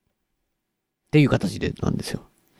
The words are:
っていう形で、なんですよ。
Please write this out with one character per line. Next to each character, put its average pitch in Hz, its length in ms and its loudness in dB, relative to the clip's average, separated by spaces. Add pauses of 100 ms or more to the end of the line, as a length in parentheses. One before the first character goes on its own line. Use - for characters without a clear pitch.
(1080)
っ - 40 -20
て 151 80 4
い 147 60 8
う 127 40 4
形 101 300 -2
で、 147 220 -4
な - 80 -2
ん - 80 -2
で - 80 -6
す - 60 -10
よ。 - 100 -8 (400)